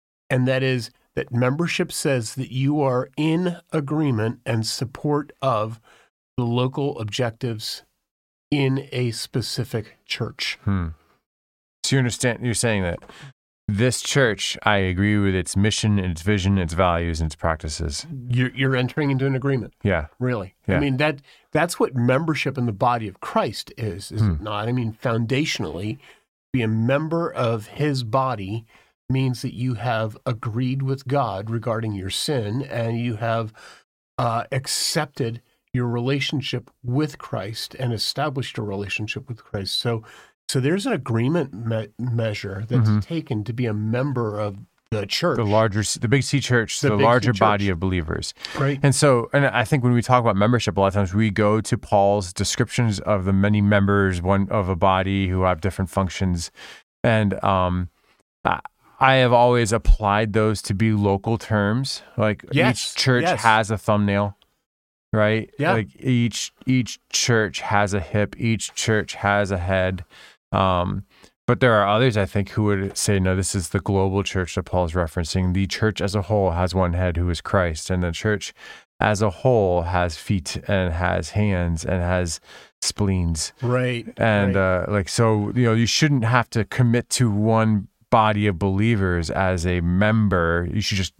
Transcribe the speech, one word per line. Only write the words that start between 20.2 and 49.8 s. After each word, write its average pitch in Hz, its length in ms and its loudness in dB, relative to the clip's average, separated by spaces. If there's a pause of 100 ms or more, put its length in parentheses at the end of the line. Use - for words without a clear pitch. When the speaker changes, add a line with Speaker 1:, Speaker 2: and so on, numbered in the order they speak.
Speaker 1:
Really. 120 340 -4 (140)
Speaker 2:
Yeah. 98 80 2
Speaker 1:
I - 40 2
mean, 139 180 0
that, 151 220 0 (300)
that's - 300 0
what 135 160 0
membership 135 640 0
in 120 80 0
the 117 60 -2
body 117 360 0
of 92 120 -16
Christ - 560 -4
is, 101 360 -8
is 104 80 -2
Speaker 2:
Hmm. 104 120 4
Speaker 1:
it 76 100 -2
not? 107 260 -4
I 120 40 0
mean, 117 300 -2
foundationally, 113 960 -2 (540)
be 127 100 2
a 113 60 2
member 147 640 0
of 113 360 -2
his 139 360 -2
body 113 640 -4 (420)
means 131 340 0
that 123 120 -6
you 123 200 -4
have 113 420 -4 (100)
agreed 127 560 -4
with 135 240 -4
God 110 440 -2
regarding 113 420 -4
your 95 180 -6
sin, 123 520 -4
and 117 360 -4
you 120 180 -4
have, 113 360 -4 (640)
uh, 117 340 -2
accepted 131 880 -4 (320)
your 123 160 -2
relationship 127 800 -2 (120)
with 139 360 -2
Christ - 580 -8
and 123 160 -2
established 135 640 -4
a 117 40 -4
relationship 101 680 -6
with - 160 -12
Christ. 98 340 -4
So, 113 240 -2 (460)
so - 100 0
there's 165 280 0
an 262 60 -2
agreement 131 600 0
me-, 113 340 -4 (100)
measure 110 720 -4
that's 120 200 4
Speaker 2:
Mm-hmm. 107 120 4
Speaker 1:
taken 120 440 -4
to 120 80 -8
be 120 140 -2
a 110 80 -2
member 113 640 -2
of 104 160 -4 (340)
the 104 160 -2
church. 160 300 0
Speaker 2:
The 113 80 0
larger, 107 400 4
c-, - 160 -4
the 117 80 -2
Big 131 160 4
C 139 160 0
church, 117 400 0
Speaker 1:
The 143 80 2
Speaker 2:
the 107 80 2
Speaker 1:
Big 101 60 2
C - 20 4
Speaker 2:
larger 117 280 4
Speaker 1:
church. 101 80 0
Speaker 2:
body 104 280 4
of 90 100 0
believers. 82 560 -2 (240)
Speaker 1:
Right. 139 240 0
Speaker 2:
And 139 120 6
so, 131 380 4
and 143 140 4
I 120 180 2
think 127 200 0